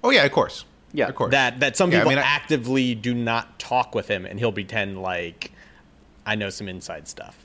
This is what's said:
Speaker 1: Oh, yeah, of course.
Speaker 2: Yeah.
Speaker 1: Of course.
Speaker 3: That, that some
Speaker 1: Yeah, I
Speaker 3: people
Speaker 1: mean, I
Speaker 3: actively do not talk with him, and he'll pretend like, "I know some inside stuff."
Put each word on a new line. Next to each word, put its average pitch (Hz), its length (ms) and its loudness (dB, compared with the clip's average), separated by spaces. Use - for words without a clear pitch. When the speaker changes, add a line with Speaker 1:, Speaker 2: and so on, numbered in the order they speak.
Speaker 1:
Oh, 240 60 4
yeah, 247 140 8
of 139 80 4
course. - 340 0
Speaker 2:
Yeah. 131 140 2
Speaker 1:
Of - 80 -6
course. 120 160 0
Speaker 3:
That, 127 280 2
that 135 160 0
some 180 160 4
Speaker 1:
Yeah, - 60 4
I - 40 6
Speaker 3:
people 156 100 6
Speaker 1:
mean, 135 80 4
I - 20 2
Speaker 3:
actively 131 760 0
do 113 180 -4
not 117 460 -2
talk - 340 0
with 107 140 -2
him, 92 180 -2
and 98 140 -10
he'll 117 120 2
pretend 98 500 -4
like, 90 500 -6
"I 107 100 -2
know 104 160 -2
some 101 180 -10
inside 85 380 -12
stuff." - 380 -16